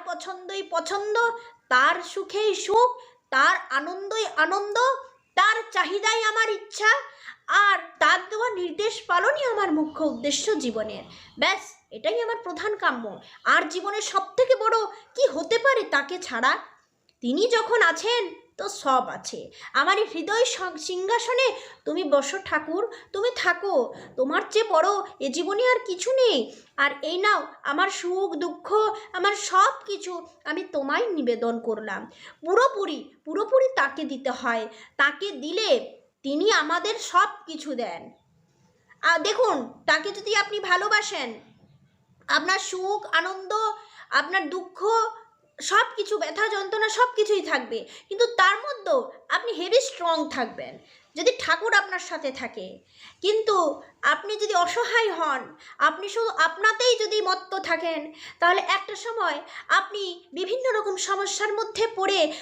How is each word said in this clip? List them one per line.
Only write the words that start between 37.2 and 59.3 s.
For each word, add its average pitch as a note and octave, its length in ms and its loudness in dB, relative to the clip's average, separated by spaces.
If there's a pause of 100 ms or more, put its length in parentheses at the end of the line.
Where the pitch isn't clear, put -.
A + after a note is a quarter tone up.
কিছু C#4+ 300 -10
দেন। G3 360 -8 (920)
আর E4 180 4
দেখুন, F#4 540 0 (120)
তাকে D#4+ 260 2
যদি G#4+ 240 -4
আপনি G#4 240 0
ভালোবাসেন, F#4 800 0 (880)
আপনার E4+ 320 2
সুখ, G4 460 -4
আনন্দ, F#4+ 480 -2 (560)
আপনার D#4 400 0
দুঃখ, F#4 360 -8 (760)
সব A4 240 2 (100)
কিছু, G#4 220 -2
ব্যথা D#4 300 -2
যন্ত্রণা G#4+ 420 -2
সব G#4+ 160 2 (100)
কিছুই G#4+ 260 2
থাকবে, B3 440 -4 (240)
কিন্তু G#4+ 160 2
তার G4+ 320 4
মধ্যেও G4 540 -2 (180)
আপনি A4 220 -2
হেভি F#4 300 2
স্ট্রং E4 480 -2
থাকবেন C#3+ 480 -6 (380)
যদি A#4 240 4
ঠাকুর E4+ 340 0
আপনার F#4+ 260 2
সাথে D4 320 -6
থাকে। G3+ 480 -12 (420)
কিন্তু G4+ 600 2 (200)
আপনি F4+ 340 0
যদি G#4+ 180 -2
অসহায় G#4 580 2
হন, D4 440 -4 (220)
আপনি E4+ 320 0
শুধু A4+ 200 -2
আপনাতেই G#4+ 760 2
যদি G#4+ 160 0
মত্ত F#4 340 -2
থাকেন, E4 580 -4 (260)
তাহলে F4+ 220 4
একটা F#4+ 340 -2
সময় F#4+ 460 -4 (260)